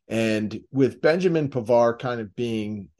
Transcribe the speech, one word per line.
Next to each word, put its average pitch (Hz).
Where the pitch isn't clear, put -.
And 110
with 135
Benjamin 165
Pavard 120
kind 120
of 101
being 107